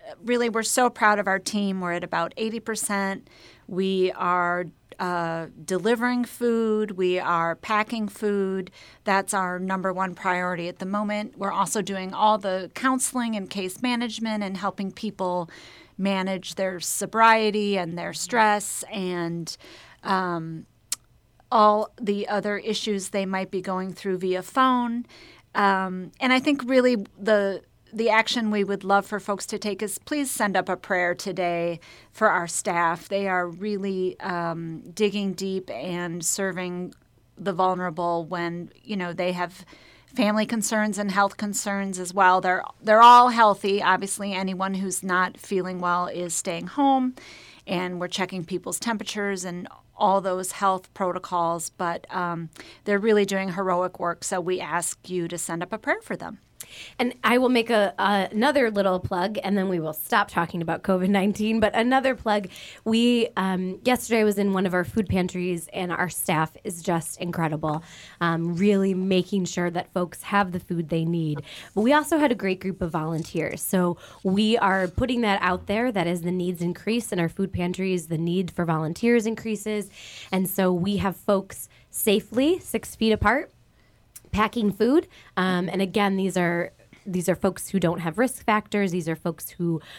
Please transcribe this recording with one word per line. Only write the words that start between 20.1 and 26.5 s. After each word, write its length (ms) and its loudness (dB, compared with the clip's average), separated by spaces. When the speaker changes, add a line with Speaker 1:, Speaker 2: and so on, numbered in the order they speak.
Speaker 1:
all 480 6
the 280 -2
other 300 -2
issues 500 -4
they 180 -2
might 240 -4
be 100 -4
going 320 -6
through 260 -4
via 220 0
phone. 640 2
Um, 680 0
and 120 2
I 60 4
think 260 0